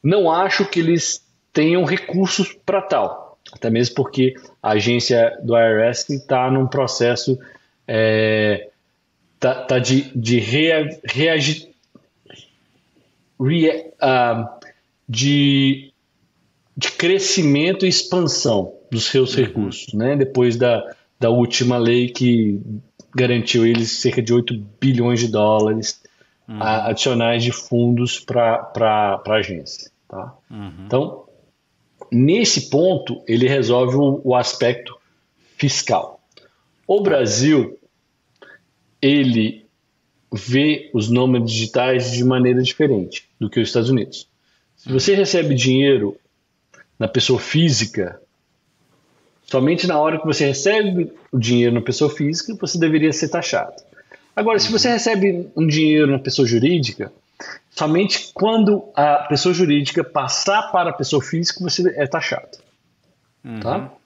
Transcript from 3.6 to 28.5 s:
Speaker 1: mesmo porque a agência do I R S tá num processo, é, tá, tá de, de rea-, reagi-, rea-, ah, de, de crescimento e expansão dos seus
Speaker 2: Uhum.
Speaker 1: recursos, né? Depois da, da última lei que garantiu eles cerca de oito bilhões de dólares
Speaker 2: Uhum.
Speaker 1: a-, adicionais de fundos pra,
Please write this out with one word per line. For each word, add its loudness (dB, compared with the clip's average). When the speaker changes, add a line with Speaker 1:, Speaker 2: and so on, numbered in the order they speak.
Speaker 1:
mesmo 0
porque 0
a -2
agência 2
do 0
I 6
R 4
S -6
tá 0
num 2
processo, -2
é, 0
tá, 0
tá 0
de, 0
de 2
rea-, 0
reagi-, -2
rea-, 0
ah, 0
de, 0
de -6
crescimento 0
e 4
expansão 0
dos -4
seus 0
Speaker 2:
Uhum. 2
Speaker 1:
recursos, -6
né? 0
Depois 2
da, 0
da 2
última 2
lei 2
que 0
garantiu 2
eles 2
cerca -2
de 0
oito 0
bilhões 2
de 0
dólares 0
Speaker 2:
Uhum. -12
Speaker 1:
a-, -2
adicionais 0
de 0
fundos 0
pra, 0